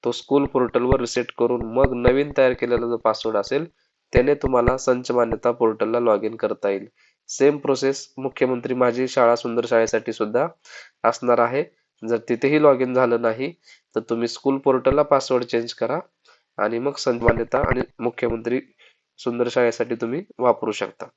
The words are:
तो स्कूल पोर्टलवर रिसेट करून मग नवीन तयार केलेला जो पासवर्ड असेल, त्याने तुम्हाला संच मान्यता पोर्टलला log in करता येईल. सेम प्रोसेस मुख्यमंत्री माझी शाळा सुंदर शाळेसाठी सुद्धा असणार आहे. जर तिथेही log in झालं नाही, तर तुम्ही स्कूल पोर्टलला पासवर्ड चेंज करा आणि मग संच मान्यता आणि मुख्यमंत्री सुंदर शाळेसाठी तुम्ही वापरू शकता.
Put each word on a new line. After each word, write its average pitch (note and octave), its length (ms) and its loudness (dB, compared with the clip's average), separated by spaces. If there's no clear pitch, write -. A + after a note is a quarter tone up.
तो A#2+ 80 -2
स्कूल C#3 320 0
पोर्टलवर B2+ 560 0
रिसेट A#2+ 380 -4
करून A#2+ 240 0
मग B2+ 300 0
नवीन B2+ 440 0
तयार C3 160 4
केलेला A#2+ 340 -2
जो A#2 100 -2
पासवर्ड A2 400 -2
असेल, C3+ 300 -2
त्याने C3 220 2
तुम्हाला C3 440 0
संच B2+ 320 -2
मान्यता A#2+ 400 0
पोर्टलला A2+ 480 0
log A2 320 2
in A2+ 60 -12
करता G#2 320 -4
येईल. G2 180 -4
सेम D3 300 2
प्रोसेस C#3 600 -2
मुख्यमंत्री B2+ 560 -2
माझी B2 340 0
शाळा A#2+ 280 4
सुंदर A#2 320 -4
शाळेसाठी A2+ 440 0
सुद्धा A#2 340 -2
असणार A#2+ 340 2
आहे. B2 260 0
जर A#2 80 0
तिथेही C#3 300 2
log C#3 240 6
in B2+ 120 -2
झालं A#2+ 280 2
नाही, A#2+ 300 -2
तर A2+ 60 -2
तुम्ही A#2 280 -2
स्कूल C3+ 300 -2
पोर्टलला C3+ 440 2
पासवर्ड C3 420 2
चेंज A#2 300 -4
करा B2 240 -4
आणि A2 220 -2
मग C#3 160 -4
संच A#2+ 280 -2
मान्यता A#2 360 2
आणि B2+ 220 0
मुख्यमंत्री A#2 640 -4
सुंदर A#2+ 320 -2
शाळेसाठी A#2+ 440 0
तुम्ही A#2+ 300 -6
वापरू A2+ 340 0
शकता. - 320 -8